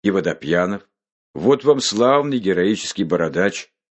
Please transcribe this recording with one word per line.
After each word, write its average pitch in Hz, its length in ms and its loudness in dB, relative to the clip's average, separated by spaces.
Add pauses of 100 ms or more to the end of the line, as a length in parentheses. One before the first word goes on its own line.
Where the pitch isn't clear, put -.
и 101 60 0
Водопьянов. 90 800 -2 (480)
Вот 127 280 2
вам 139 160 4
славный 131 600 0
героический 95 640 -2
бородач 82 680 -2 (280)